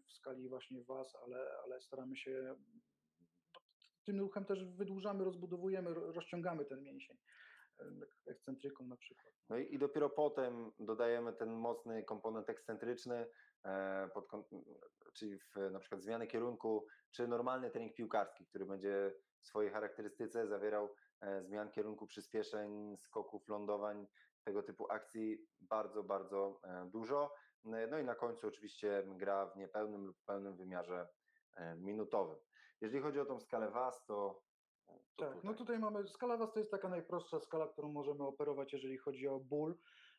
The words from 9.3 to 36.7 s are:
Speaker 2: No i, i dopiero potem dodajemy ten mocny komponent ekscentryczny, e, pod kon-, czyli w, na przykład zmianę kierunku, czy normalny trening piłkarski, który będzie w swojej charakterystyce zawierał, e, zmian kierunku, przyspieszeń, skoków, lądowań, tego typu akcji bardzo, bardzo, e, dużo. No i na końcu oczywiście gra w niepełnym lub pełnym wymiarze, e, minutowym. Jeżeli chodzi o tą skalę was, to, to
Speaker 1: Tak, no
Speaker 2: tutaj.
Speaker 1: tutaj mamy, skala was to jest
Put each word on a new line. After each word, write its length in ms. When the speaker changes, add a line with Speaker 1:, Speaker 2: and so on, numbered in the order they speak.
Speaker 2:
No 80
i, 180
i 40
dopiero 320
potem 680
dodajemy 540
ten 180
mocny 540
komponent 440
ekscentryczny, 760
e, 500
pod 140
kon-, 160
czyli 240
w, 180
na 80
przykład 240
zmianę 240
kierunku, 600
czy 180
normalny 420
trening 240
piłkarski, 520
który 200
będzie 480
w 60
swojej 240
charakterystyce 760
zawierał, 480
e, 220
zmian 280
kierunku, 360
przyspieszeń, 880
skoków, 520
lądowań, 580
tego 180
typu 300
akcji 540
bardzo, 440
bardzo, 600
e, 260
dużo. 440
No 340
i 60
na 100
końcu 340
oczywiście 580
gra 400
w 100
niepełnym 500
lub 100
pełnym 300
wymiarze, 520
e, 200
minutowym. 600
Jeżeli 220
chodzi 180
o 40
tą 160
skalę 300
was, 340
to, 380
to 80
Speaker 1:
Tak, 100
no 60
Speaker 2:
tutaj. 160
Speaker 1:
tutaj 220
mamy, 300
skala 280
was 160
to 60
jest 120